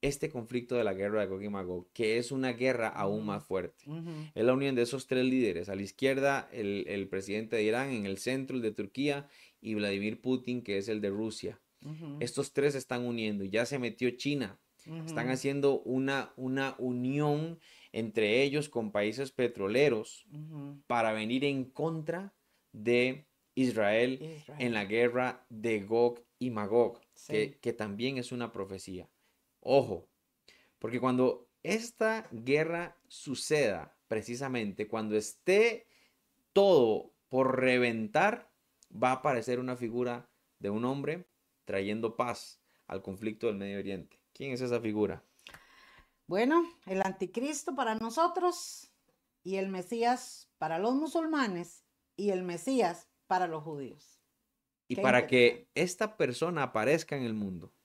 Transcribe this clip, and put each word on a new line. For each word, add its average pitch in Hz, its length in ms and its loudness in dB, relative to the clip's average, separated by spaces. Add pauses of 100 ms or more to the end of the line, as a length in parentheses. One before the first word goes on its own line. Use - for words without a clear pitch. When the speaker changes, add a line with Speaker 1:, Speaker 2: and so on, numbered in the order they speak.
Speaker 1:
este 143 260 -2
conflicto 123 480 -6
de 117 80 2
la 104 80 0
guerra 101 300 0
de 98 60 0
Gog 95 140 -6
y 104 60 -6
Magog, 90 460 -6
que 113 240 0
es 123 120 -4
una 131 220 -2
guerra 120 360 0
aún 101 320 -2
Speaker 2:
Ujú. 107 60 -8
Speaker 1:
más 101 180 -4
fuerte. 92 460 -6
Speaker 2:
Ujú. 165 200 -10 (240)
Speaker 1:
Es 110 100 0
la 127 80 6
unión 135 220 0
de 120 80 2
esos 127 240 -4
tres 127 180 2
líderes. 104 460 0
A 98 40 -4
la 98 80 -4
izquierda, 135 680 0
el, 101 360 -4
el 98 200 -4
presidente 104 480 -4
de 110 60 2
Irán, 120 280 2
en 113 140 -2
el 98 140 -4
centro, 131 360 -4
el 123 80 -2
de 107 100 0
Turquía, 139 560 -4 (340)
y 110 120 -4
Vladimir 104 460 -2
Putin, 127 420 -2
que 98 140 -4
es 98 120 -2
el 110 120 -2
de 104 80 0
Rusia. 110 500 -6 (240)
Speaker 2:
Ujú. 151 380 -12
Speaker 1:
Estos 127 320 -4
tres 139 220 2
se 135 60 -4
están 123 260 -4
uniendo 110 380 -2
y 95 40 -6
ya 107 160 2
se 139 140 -4
metió 123 320 0
China. 123 500 -4 (260)
Speaker 2:
Ujú. 160 200 -10
Speaker 1:
Están 131 240 -4
haciendo 139 500 2
una, 131 560 -2
una 131 400 -2
unión 147 840 0 (340)
entre 113 500 2
ellos 147 260 0
con 110 240 -4
países 110 400 -2
petroleros 120 1000 2
Speaker 2:
Ujú. 147 560 -12
Speaker 1:
para 113 280 2
venir 120 320 0
en 135 180 0
contra 165 680 -6 (380)
de 123 540 2 (280)
Israel 120 680 2
Speaker 2:
Israel. 156 400 -14
Speaker 1:
en 120 140 0
la 104 100 0
guerra 120 640 0
de 110 320 -2
Gog 117 420 2 (160)
y 127 120 -4
Magog, 107 500 2 (140)
Speaker 2:
Sí. - 180 -14
Speaker 1:
que, 107 260 0
que 117 140 -4
también 113 460 -4
es 123 140 -8
una 120 200 -6
profecía. 95 560 -10 (580)
Ojo, 117 440 2 (680)
porque 117 220 -4
cuando 127 480 2 (140)
esta 220 680 -2
guerra 156 680 -2 (100)
suceda, 120 880 -2 (120)
precisamente 113 800 -4
cuando 107 280 -2
esté 202 720 2 (640)
todo 160 640 6 (160)
por 127 280 2
reventar, 127 920 2 (400)
va 123 160 2
a 127 60 4
aparecer 127 460 0
una 127 140 -4
figura 120 540 -4 (300)
de 101 100 -6
un 107 160 -2
hombre 143 420 -4 (380)
trayendo 104 500 -2
paz - 460 -4 (260)
al 95 140 -6
conflicto 107 460 -6
del 107 100 0
Medio 98 220 -8
Oriente. 95 420 -10 (140)
¿Quién 135 180 -8
es 123 80 -4
esa 120 220 -2
figura? 107 420 0 (1040)
Speaker 2:
Bueno, 247 360 4 (220)
el 190 160 -2
anticristo 233 720 -2
para 240 200 0
nosotros 339 960 -2 (500)
y 190 140 -4
el 190 140 -2
Mesías 233 880 -2
para 160 200 -2
los 226 160 2
musulmanes 285 920 -2 (300)
y 202 140 0
el 185 120 0
Mesías 180 680 0 (200)
para 185 180 2
los 160 160 -4
judíos. 143 580 -12 (680)
Speaker 1:
Y 127 80 -2
Speaker 2:
Qué - 60 -4
Speaker 1:
para 123 240 6
que 123 200 8
Speaker 2:
interesante. - 240 2 (120)
Speaker 1:
esta 208 360 -2
persona 160 460 0
aparezca 123 520 2
en 135 60 -2
el 117 100 -2
mundo 95 400 -6 (120)